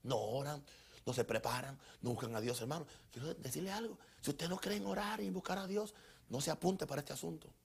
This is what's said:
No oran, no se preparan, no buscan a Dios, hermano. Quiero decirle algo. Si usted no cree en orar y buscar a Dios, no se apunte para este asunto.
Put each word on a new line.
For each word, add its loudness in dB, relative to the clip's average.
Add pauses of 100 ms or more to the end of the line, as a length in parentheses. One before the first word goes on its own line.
No 2
oran, 0 (440)
no 2
se 4
preparan, 0 (240)
no 2
buscan 0
a 2
Dios, 2
hermano. 0 (240)
Quiero -4
decirle -2
algo. -2 (220)
Si 0
usted 0
no 0
cree 0
en 0
orar 2
y 0
buscar 0
a -2
Dios, 0 (340)
no 0
se 2
apunte 4
para 0
este -6
asunto. -4 (160)